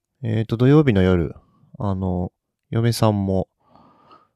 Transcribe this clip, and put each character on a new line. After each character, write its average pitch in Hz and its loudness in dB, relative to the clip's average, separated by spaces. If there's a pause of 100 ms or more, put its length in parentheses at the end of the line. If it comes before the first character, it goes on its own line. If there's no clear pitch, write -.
(220)
え 110 -4
ー 107 -4
と、 117 -4
土 123 2
曜 147 6
日 135 2
の 98 2
夜、 90 2 (420)
あ 98 -4
の、 92 -6 (380)
嫁 117 -2
さ 110 0
ん 101 0
も、 95 -2 (880)